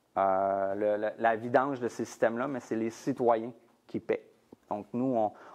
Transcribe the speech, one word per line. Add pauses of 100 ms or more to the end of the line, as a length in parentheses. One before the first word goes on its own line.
(180)
euh,
le,
le,
la
vidange
de
ces
systèmes-là,
mais
c'est
les
citoyens (340)
qui
paient. (420)
Donc
nous,
on, (240)